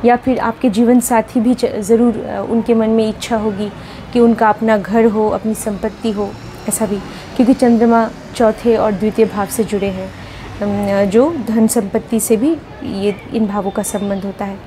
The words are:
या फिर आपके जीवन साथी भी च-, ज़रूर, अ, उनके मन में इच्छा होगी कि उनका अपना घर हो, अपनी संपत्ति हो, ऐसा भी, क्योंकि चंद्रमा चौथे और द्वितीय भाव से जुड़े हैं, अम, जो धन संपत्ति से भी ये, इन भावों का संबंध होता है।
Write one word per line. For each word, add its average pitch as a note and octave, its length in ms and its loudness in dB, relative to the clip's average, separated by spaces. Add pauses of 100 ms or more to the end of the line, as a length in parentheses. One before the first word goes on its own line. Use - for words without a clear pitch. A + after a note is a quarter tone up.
या A#3+ 100 6
फिर B3 240 -2
आपके A3+ 300 0
जीवन A#3 300 4
साथी A#3 400 0
भी A#3+ 140 2
च-, B3 120 -2
ज़रूर, A3 520 2
अ, - 320 -6
उनके A#3 240 0
मन A3 160 2
में A3 200 2
इच्छा A3 280 -4
होगी G#3 340 -4 (420)
कि A#3+ 60 2
उनका A#3 300 6
अपना A3 280 2
घर G3+ 280 2
हो, G#3+ 240 2
अपनी G#3+ 260 -2
संपत्ति G#3 560 -4
हो, G3+ 180 -4 (400)
ऐसा - 160 0
भी, G3+ 120 -2 (380)
क्योंकि B3 180 4
चंद्रमा A#3 560 4 (260)
चौथे A3 420 2
और G#3+ 140 0
द्वितीय G#3+ 340 2
भाव G3+ 200 -4
से A3 180 -4
जुड़े G3 240 -2
हैं, F#3+ 240 -6 (500)
अम, G3+ 480 0
जो C4 260 4 (120)
धन A3 200 2
संपत्ति A3 520 -2
से G#3+ 180 2
भी D4 200 0 (260)
ये, G3 320 -4 (180)
इन A3 140 0
भावों G3 240 -2
का G#3 120 -4
संबंध G3 420 -4
होता G3 200 -8
है। G3 220 -10